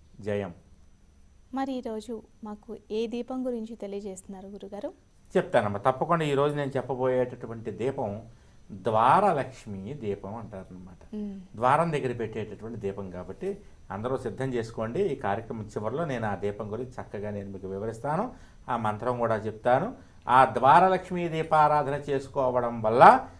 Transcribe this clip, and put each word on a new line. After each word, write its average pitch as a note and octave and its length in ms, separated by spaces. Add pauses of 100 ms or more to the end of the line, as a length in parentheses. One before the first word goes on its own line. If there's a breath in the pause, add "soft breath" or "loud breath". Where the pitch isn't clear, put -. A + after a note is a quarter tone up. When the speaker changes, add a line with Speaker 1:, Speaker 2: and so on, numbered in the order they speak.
(200)
Speaker 1:
జయం. G2+ 340 (1000)
Speaker 2:
మరి C4+ 180
ఈరోజు A3+ 500 (220)
మాకు G#3 340 (120)
ఏ A3 160
దీపం B3 400
గురించి A3+ 300
తెలియజేస్తున్నారు G3 680
గురుగారు? G3+ 460 (440)
Speaker 1:
చెప్తానమ్మా, A2 420
తప్పకుండా. D#3 460
ఈరోజు C#3+ 320
నేను C#3 200
చెప్పబోయేటటువంటి B2 960
దీపం C3 400 (640 soft breath)
ద్వారలక్ష్మి A#2+ 1200
దీపం G#2 400
అంటారనమాట. F#2 840
Speaker 2:
మ్మ్. G3+ 240 (160)
Speaker 1:
ద్వారం D3 360
దగ్గర B2+ 240
పెట్టేటటువంటి G#2+ 600
దీపం G2 320
కాబట్టి F#2 520 (280 soft breath)
అందరూ A2+ 340
సిద్ధం B2 300
చేసుకోండి. A#2 480 (100)
ఈ - 20
కార్యక్రమం A2 520
చివరిలో A#2 380
నేను A#2+ 220
ఆ G2+ 80
దీపం G2+ 380
గురించి B2 180
చక్కగా G#2 400
నేను G2+ 200
మీకు F#2+ 240
వివరిస్తాను, A#2+ 500 (440 loud breath)
ఆ B2 80
మంత్రం A2+ 420
కూడా A2+ 180
చెప్తాను. B2 520 (400 loud breath)
ఆ B2+ 160
ద్వారలక్ష్మి F3 840
దీపారాధన D3+ 640 (160)
చేసుకోవడం B2 720
వల్ల C3 460 (120)